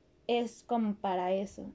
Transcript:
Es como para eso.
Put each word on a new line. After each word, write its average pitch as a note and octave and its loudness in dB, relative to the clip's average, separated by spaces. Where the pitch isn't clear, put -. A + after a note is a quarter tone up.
Es A#3 0
como A3 0
para F#3 0
eso. G3 -4